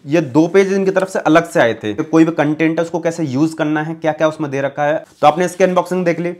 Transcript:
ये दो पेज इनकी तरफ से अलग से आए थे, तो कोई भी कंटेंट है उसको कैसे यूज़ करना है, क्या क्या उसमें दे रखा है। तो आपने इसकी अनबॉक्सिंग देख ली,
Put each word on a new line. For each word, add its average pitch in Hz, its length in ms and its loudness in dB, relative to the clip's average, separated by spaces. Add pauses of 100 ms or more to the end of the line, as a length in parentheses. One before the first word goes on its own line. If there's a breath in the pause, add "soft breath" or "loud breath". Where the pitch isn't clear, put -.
ये 151 160 2
दो 151 260 2
पेज 196 260 2
इनकी 190 180 0
तरफ 185 180 0
से 214 100 -4
अलग 156 300 2
से 175 100 -2
आए 120 140 4
थे, 107 200 -6
तो 104 100 -6
कोई 160 220 4
भी 165 60 -2
कंटेंट 156 480 0
है 170 60 0
उसको 165 140 -6
कैसे 165 240 -4
यूज़ 147 320 -2
करना 151 280 -2
है, 160 120 -8
क्या 160 160 -2
क्या 156 160 0
उसमें 156 240 -4
दे 135 100 -4
रखा 139 220 -4
है। 151 200 -2 (180)
तो 147 60 6
आपने 160 180 2
इसकी 180 180 0
अनबॉक्सिंग 180 420 0
देख 165 140 0
ली, 175 200 -4